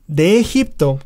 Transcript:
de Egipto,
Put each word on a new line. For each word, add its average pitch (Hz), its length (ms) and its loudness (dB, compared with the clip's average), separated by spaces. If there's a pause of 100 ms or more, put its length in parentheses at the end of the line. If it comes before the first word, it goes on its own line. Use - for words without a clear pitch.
de 165 340 2
Egipto, 151 640 -2